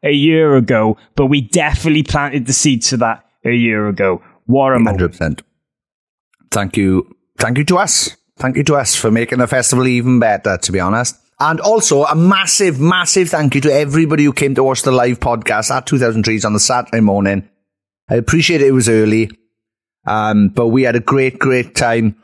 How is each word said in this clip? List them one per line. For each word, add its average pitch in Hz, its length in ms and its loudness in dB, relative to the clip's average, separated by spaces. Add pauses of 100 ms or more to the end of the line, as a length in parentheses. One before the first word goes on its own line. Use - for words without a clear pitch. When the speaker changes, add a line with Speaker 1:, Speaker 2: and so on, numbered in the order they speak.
Speaker 1:
a 147 120 0
year 151 420 4
ago, 110 400 2 (220)
but 143 80 2
we 139 160 2
definitely 151 640 0
planted 143 420 -4
the 127 80 -4
seeds 127 380 0
for 131 60 -4
that 113 280 -2 (180)
a 120 80 -2
year 110 380 0
ago. 95 340 -2 (220)
What 135 260 2
a 127 80 2
moment. 113 80 2 (140)
Speaker 2:
Hundred 87 100 0
percent. 76 300 -6 (1120)
Thank 98 260 -4
you. 92 380 0 (220)
Thank 120 200 -2
you 147 80 0
to 175 120 0
us. - 380 -2 (220)
Thank 131 200 -4
you 147 80 -2
to 147 100 2
us 135 200 -2
for 110 160 0
making 117 280 -2
the 123 80 0
festival 127 400 0
even 123 320 2
better, 101 380 0
to - 140 -6
be 95 80 0
honest. 107 380 -2 (220)
And 156 200 -2
also 151 460 2
a 147 100 -2
massive, 185 640 2
massive 180 500 0
thank 151 260 0
you 139 60 0
to 143 120 2
everybody 147 500 0
who 143 100 2
came 139 220 -2
to 131 80 2
watch 131 200 0
the 135 80 0
live 123 280 2
podcast 110 560 -2
at 131 100 -4
Two 147 120 0
Thousand 113 260 0
Trees 110 220 -2
on 107 80 -2
the 107 60 -2
Saturday 120 420 0
morning. 98 480 0 (600)
I 113 60 0
appreciate 156 460 0
it 139 100 4
was 127 160 2
early, 110 420 2 (800)
um, 107 420 0
but 117 180 -2
we 127 160 2
had 120 120 0
a 120 60 2
great, 131 380 -2
great 127 360 -2
time. 117 480 0